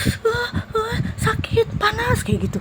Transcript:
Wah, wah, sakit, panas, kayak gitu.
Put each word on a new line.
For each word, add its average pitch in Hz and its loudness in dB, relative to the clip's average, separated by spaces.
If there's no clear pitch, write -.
Wah, 480 2
wah, 440 0
sakit, - 0
panas, 466 2
kayak 196 0
gitu. - -4